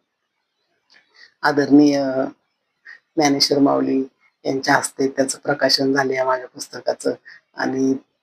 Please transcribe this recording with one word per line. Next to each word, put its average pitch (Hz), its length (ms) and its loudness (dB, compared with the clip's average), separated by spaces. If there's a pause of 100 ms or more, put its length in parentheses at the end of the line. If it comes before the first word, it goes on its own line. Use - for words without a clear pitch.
(1400)
आदरणीय 143 640 4 (1120)
ज्ञानेश्वर 143 420 2
माऊली 135 460 2 (400)
यांच्या 139 300 -2
हस्ते 135 340 -2
त्याचं 135 300 -4
प्रकाशन 139 540 0
झाले 135 240 -2
आहे 131 100 -2
माझ्या 127 220 -4
पुस्तकाचं - 640 -8 (440)
आणि 131 380 -2 (280)